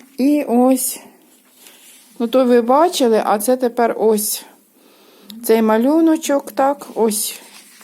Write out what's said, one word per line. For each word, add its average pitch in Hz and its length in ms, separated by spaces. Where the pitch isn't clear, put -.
І 294 300
ось, 247 520
ну, 233 80
то 254 180
ви 240 160
бачили, 254 640
а 208 140
це 247 180
тепер 240 420
ось 214 460
цей 226 180
малюночок, 285 920
так? 285 440
Ось - 440